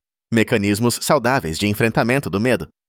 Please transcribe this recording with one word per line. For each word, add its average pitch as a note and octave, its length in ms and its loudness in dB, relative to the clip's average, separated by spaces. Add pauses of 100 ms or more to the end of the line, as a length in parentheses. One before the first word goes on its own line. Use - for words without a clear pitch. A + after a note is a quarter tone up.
(320)
mecanismos G#2+ 680 2
saudáveis A#2+ 560 0
de G2+ 80 0
enfrentamento A#2 640 0
do F2+ 80 -2
medo. G#2 300 -2 (200)